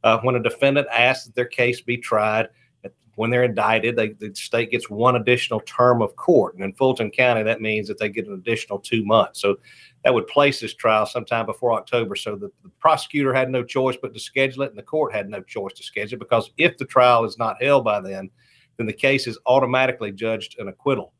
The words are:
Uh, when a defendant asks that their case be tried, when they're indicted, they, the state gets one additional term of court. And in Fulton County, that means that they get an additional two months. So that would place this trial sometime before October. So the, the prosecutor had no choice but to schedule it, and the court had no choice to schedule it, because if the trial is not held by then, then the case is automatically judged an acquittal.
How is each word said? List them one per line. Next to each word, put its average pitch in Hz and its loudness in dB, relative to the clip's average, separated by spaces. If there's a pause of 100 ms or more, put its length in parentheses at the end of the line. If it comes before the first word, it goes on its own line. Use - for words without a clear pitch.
Uh, 113 4
when 127 0
a 117 -2
defendant 139 0
asks 123 2
that 117 -16
their 123 0
case 123 -2
be 120 -4
tried, 107 0 (680)
when 113 -2
they're 123 2
indicted, 113 0
they, 110 0
the 107 -14
state 117 -4
gets - -4
one 120 2
additional 120 0
term 123 4
of - -4
court. - 4
And 95 -10
in 98 -4
Fulton 127 0
County, 120 2
that 110 -2
means 107 -2
that 104 -8
they 107 -4
get 101 -6
an 104 -12
additional 104 -6
two 113 -2
months. 107 2
So 101 0 (460)
that 127 6
would 113 0
place 143 2
this 110 -10
trial 107 2
sometime 113 -4
before 117 -2
October. 107 -2
So 104 -8
the, 98 -14 (100)
the 95 -20 (100)
prosecutor 143 0
had 131 2
no 127 -2
choice 131 -2
but - -10
to 113 -16
schedule 135 -2
it, 135 -4
and 107 -18
the 101 -16
court 151 -2
had 101 -6
no 98 -10
choice 98 -10
to - -20
schedule 104 -10
it, - -16
because 110 0
if 170 2
the - -8
trial 123 4
is 110 -10
not 113 -4
held 135 2
by 104 0
then, 95 -10 (480)
then 117 -4
the 107 -6
case 135 0
is 113 -10
automatically 127 2
judged 110 -6
an 101 -10
acquittal. 110 -4